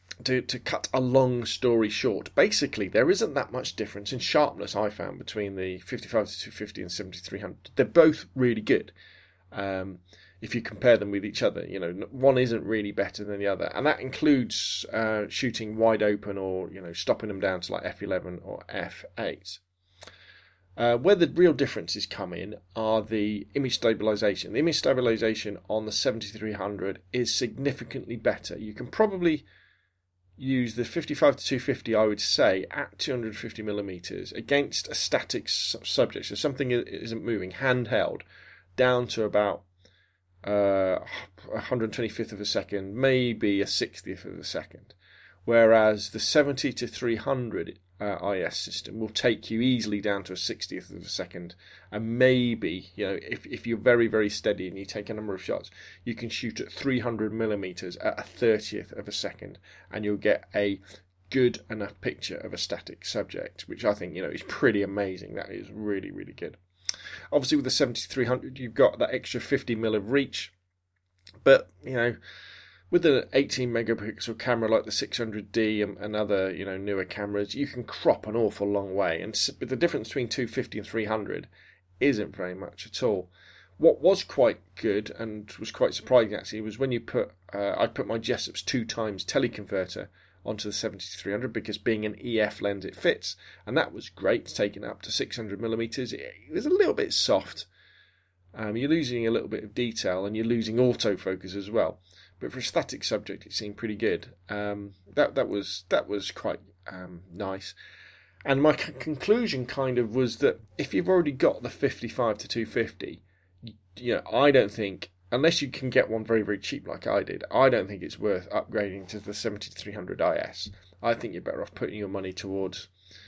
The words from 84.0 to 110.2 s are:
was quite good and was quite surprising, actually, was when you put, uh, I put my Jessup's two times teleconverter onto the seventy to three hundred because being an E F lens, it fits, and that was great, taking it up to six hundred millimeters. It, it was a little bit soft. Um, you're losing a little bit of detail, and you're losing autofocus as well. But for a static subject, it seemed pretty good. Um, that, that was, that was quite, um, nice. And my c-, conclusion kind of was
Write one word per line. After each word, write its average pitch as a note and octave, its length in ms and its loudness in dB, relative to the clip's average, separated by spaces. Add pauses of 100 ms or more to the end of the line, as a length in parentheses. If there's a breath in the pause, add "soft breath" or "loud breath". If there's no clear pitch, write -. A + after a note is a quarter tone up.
was F#3 220 6
quite - 380 4 (140)
good G#2 420 0
and G#2+ 420 -8
was A2+ 120 -8
quite - 220 2
surprising, A2+ 420 4
actually, G#2+ 260 -8
was G#2+ 180 -8
when C3+ 120 0
you A2+ 100 -2
put, - 300 -2 (220)
uh, G2+ 240 0
I A2+ 100 4
put - 200 -4
my A2+ 120 -2
Jessup's - 420 -4
two A#2 240 -2
times G#2+ 400 -6
teleconverter G2+ 840 -4 (380 soft breath)
onto G#2+ 240 -6
the G2+ 40 -6
seventy G2 340 -6
to - 100 -14
three - 140 -6
hundred A2+ 220 -4
because G#2 260 -6
being A2 260 0
an G#2 180 -4
E A#2 160 0
F G#2 220 0
lens, G2+ 240 -2
it - 100 -10
fits, - 400 -2 (300 loud breath)
and A#2+ 100 -6
that - 180 0
was - 160 -12
great, G#2 360 0
taking G#2 380 -4
it A#2 60 -8
up - 120 -12
to - 100 -10
six - 240 -4
hundred G#2 240 -8
millimeters. A#2 540 -4
It, - 80 -10 (260)
it - 60 -12
was A3 140 -2
a - 20 0
little F#4 240 6
bit - 200 -2
soft. - 520 0 (880 soft breath)
Um, A2 240 -4
you're C#3 120 0
losing B2 380 2
a A2+ 40 4
little A2+ 180 0
bit G#2+ 140 -4
of G#2 100 -16
detail, G#2 520 -2
and G#2+ 100 -4
you're A2+ 100 0
losing A2+ 320 0
autofocus G2+ 800 0
as G2+ 160 -8
well. G#2 280 2 (400 soft breath)
But A#2+ 120 -8
for C3 80 -10
a B2 40 -6
static - 400 -4
subject, G2 420 -4
it - 80 -16
seemed G#2 240 -6
pretty G#2+ 180 -4
good. G2+ 320 0 (220)
Um, G#2 440 -6 (200)
that, C#3 220 2
that B2+ 120 2
was, - 400 -4
that - 220 0
was G2+ 220 -4
quite, - 280 -6 (320)
um, F2+ 300 -12 (100)
nice. F#2+ 420 -8 (680 loud breath)
And C#3 180 2
my D3 140 6
c-, - 160 -6
conclusion D#3+ 720 0
kind C3 320 -2
of A2+ 160 0
was B2 240 0